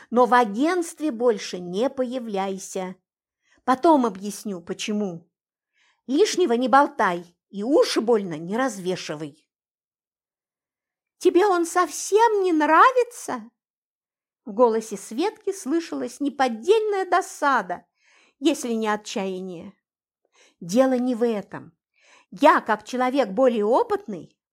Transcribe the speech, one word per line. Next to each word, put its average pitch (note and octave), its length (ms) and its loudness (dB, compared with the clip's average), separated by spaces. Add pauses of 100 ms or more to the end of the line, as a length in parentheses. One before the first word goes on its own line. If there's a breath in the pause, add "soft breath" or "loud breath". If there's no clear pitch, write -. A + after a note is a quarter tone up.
(100)
но A#3+ 160 4
в A3 80 2
агентстве D4+ 760 0
больше A3 480 -2
не F3+ 320 -4
появляйся. G3 1040 -6 (720)
Потом C4 420 4
объясню, G3 540 -8
почему. F#3 680 -6 (800)
Лишнего E4 460 2
не B3 160 0
болтай G#3 680 0 (120)
и G3+ 160 -10
уши D#4+ 360 2
больно G#3 380 0
не E3+ 180 -8
развешивай». F3+ 920 -6 (1700)
«Тебе F4+ 280 4
он F4 200 2
совсем G4+ 800 0
не F#4 80 2
нравится?» D#4+ 960 2 (920)
В A3 80 -14
голосе A3 440 2
Светки F#4 560 -6
слышалась C#4 680 -6
неподдельная D#4 840 0
досада, C#4 800 -2 (540 soft breath)
если C#4 340 0
не A3 160 -2
отчаяние. F#3+ 880 -6 (840 soft breath)
«Дело B3 340 2
не B3 200 -2
в A3 80 -4
этом. G3+ 500 -6 (580 soft breath)
Я, D4+ 300 6
как G#3+ 240 -2
человек B3+ 440 -2
более A3+ 360 2
опытный, C#4 720 -2 (160)